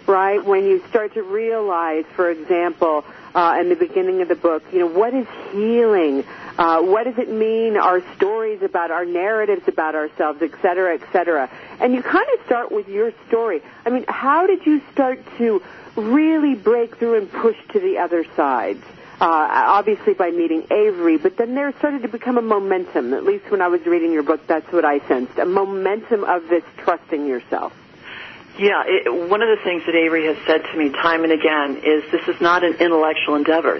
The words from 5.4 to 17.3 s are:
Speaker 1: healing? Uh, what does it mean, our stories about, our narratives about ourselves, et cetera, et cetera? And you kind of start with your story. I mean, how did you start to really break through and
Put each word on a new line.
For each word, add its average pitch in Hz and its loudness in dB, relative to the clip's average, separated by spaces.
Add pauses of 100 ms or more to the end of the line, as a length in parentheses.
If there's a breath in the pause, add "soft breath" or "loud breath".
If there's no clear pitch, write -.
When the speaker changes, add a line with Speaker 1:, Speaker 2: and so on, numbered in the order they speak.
Speaker 1:
healing? 202 2 (340 loud breath)
Uh, 165 2
what 196 2
does 240 -6
it - -4
mean, 220 0
our 185 2 (140)
stories 214 -2
about, 170 -2
our 175 -4
narratives 196 -2
about 156 -2
ourselves, 151 -4
et 156 0 (100)
cetera, 180 0
et 139 -4 (120)
cetera? 160 0 (320 loud breath)
And 247 2
you 254 -2
kind 403 0 (120)
of - -20
start 240 -2
with 202 -4
your 214 -2 (160)
story. 226 -2 (240 loud breath)
I 233 0
mean, 247 -2
how 302 0
did 381 0
you 302 4 (100)
start 262 0 (180)
to 226 0 (340 loud breath)
really 294 2
break 226 0
through 233 0
and 196 -4